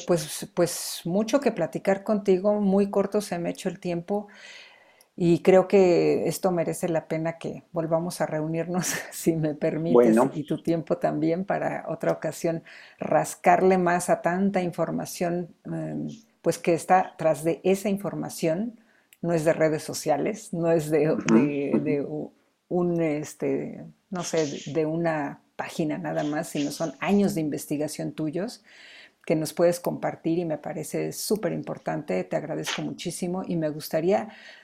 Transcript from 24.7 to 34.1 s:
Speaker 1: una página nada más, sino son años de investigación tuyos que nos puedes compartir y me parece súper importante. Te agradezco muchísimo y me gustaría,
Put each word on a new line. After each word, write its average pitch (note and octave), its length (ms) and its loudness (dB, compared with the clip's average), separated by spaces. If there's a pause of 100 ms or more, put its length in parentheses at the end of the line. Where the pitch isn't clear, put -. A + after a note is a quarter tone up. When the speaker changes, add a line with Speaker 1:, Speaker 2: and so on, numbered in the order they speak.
Speaker 1:
una D#3 560 -2 (140)
página D3+ 440 -4
nada D#3 240 -4
más, D3+ 260 -4
sino D3 220 -2
son E3 280 -4
años G3 360 4
de E3 60 0
investigación D3+ 720 -4
tuyos D#3+ 500 -6 (640)
que E3 80 4
nos D#3 180 -2
puedes F3 260 4
compartir D#3+ 600 -2
y F3 60 0
me D#3 120 -4
parece D#3 540 -6
súper G3 420 -2
importante. D#3 720 -4
Te F3 120 -6
agradezco D#3 460 -4
muchísimo F3 680 -6
y F3+ 80 -2
me D#3 140 0
gustaría, E3+ 600 0 (340)